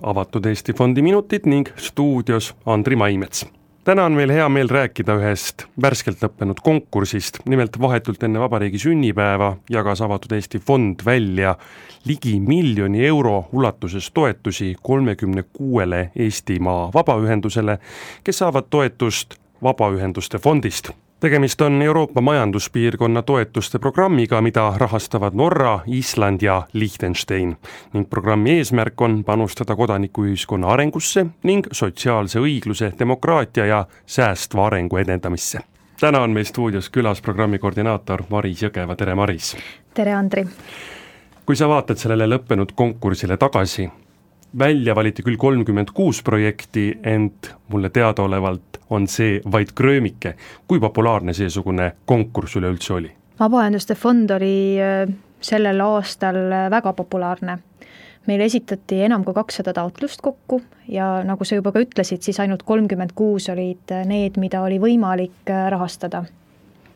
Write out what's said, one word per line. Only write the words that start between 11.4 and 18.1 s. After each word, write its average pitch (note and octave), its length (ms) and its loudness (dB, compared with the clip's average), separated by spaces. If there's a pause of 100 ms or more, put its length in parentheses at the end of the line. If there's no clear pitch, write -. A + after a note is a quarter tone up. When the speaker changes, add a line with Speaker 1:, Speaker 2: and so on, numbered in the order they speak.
Speaker 1:
ligi B2 340 -2
miljoni A2 680 2
euro A2+ 420 2
ulatuses G2+ 640 -2
toetusi G#2 680 -2
kolmekümne G#2 600 0 (100)
kuuele F2+ 640 -2
Eestimaa F2+ 760 -2
vabaühendusele, A2 880 0 (440)